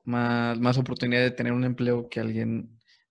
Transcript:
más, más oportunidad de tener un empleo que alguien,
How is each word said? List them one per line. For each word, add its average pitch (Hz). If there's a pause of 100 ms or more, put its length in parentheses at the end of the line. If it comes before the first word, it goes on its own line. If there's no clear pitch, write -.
más, 120
más 123
oportunidad 123
de 127
tener 120
un 123
empleo 120
que -
alguien, 113 (320)